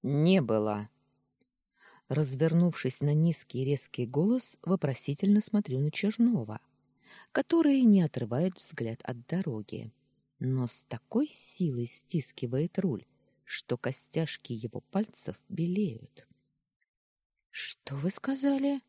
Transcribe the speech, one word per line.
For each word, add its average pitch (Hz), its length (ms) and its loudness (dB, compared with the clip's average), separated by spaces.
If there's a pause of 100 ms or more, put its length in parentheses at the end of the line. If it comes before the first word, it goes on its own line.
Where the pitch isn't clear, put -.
"Не 156 380 4
было!" 107 480 0 (1200)
Развернувшись 151 920 2
на 147 120 2
низкий 151 500 0
резкий 135 420 -2
голос, 180 560 0
вопросительно 180 800 0
смотрю 180 380 -2
на 151 120 0
Чернова, 196 680 0 (720)
который 294 500 4
не 208 200 8
отрывает 147 540 0
взгляд 113 480 -8
от 120 220 -8
дороги, 113 640 -6 (480)
но 127 280 0
с - 200 -10
такой 240 460 -4
силой 127 520 -4
стискивает 139 920 -4
руль, 165 280 -2 (400)
что - 320 -6
костяшки - 760 -6
его 113 280 -8 (100)
пальцев - 480 -6 (100)
белеют. 170 760 -4 (1200)
"Что - 460 -10
вы 143 140 -2
сказали?" 277 800 0